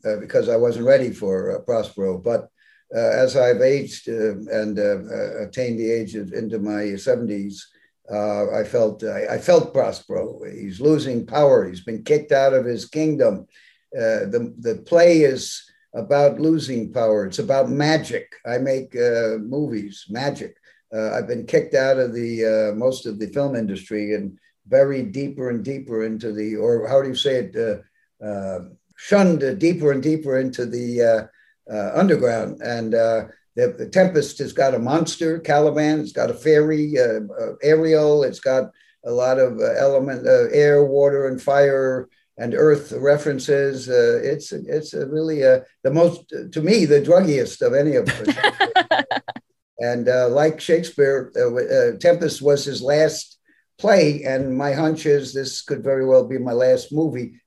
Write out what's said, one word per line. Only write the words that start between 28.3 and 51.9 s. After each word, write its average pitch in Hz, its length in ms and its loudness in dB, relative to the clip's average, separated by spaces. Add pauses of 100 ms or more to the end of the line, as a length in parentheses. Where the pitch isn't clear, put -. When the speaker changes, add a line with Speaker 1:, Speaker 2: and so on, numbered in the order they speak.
Speaker 1:
shunned, 180 480 2
uh, 135 120 -2
deeper 151 360 2
and 131 120 -2
deeper 151 340 -2
into 131 280 -4
the, 120 360 -4 (680)
uh, 110 40 -12
uh, 101 200 -6
underground. 127 680 0
And, 113 340 -6
uh, 113 300 2 (300)
the, 120 200 2
the 117 140 -10
Tempest 180 480 2
has 139 160 -8
got 135 220 2
a 117 40 0
monster, 165 600 -2
Caliban. 151 600 2
It's - 100 -10
got 120 180 -2
a 120 60 -4
fairy, 151 640 2
uh, 113 220 2 (200)
uh, 110 120 -8 (100)
Ariel. 151 600 4
It's - 160 -4
got 131 300 0 (340)
a 117 60 -10
lot 127 300 2
of, 123 200 2
uh, 113 200 2
element, 135 480 0
uh, 123 240 6
air, 147 340 6
water, 139 420 2
and 131 140 -6
fire 135 680 2 (300)
and 120 160 -6
earth 147 380 4
references. 139 1000 0
Uh, 120 340 4
it's, 147 280 -4
it's 151 420 -6
a 143 140 -6
really, 156 360 -2
uh, 127 180 6 (220)
the - 60 0
most, 165 420 2 (200)
to 160 100 -4
me, 185 240 4
the 143 160 6
druggiest 147 640 2
of 117 80 2
any 143 220 2
of 117 100 2
them. 370 1040 0
Speaker 2:
<laughs> - 120 -6 (580)
Speaker 1:
And, 120 300 -2
uh, 127 200 4
like 151 300 2
Shakespeare, 139 760 0
uh, 117 80 0
w-, 123 240 -2
uh, 120 320 2